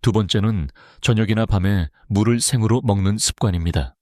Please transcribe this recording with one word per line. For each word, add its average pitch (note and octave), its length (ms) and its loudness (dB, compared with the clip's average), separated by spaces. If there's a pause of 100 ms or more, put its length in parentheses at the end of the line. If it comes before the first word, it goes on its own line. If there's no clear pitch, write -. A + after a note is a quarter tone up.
두 A#2+ 100 2
번째는 G#2 560 0 (320)
저녁이나 A2 460 0
밤에 F#2+ 420 0 (200)
물을 A2 320 2
생으로 A2+ 420 0
먹는 G2+ 360 0
습관입니다. E2+ 840 -2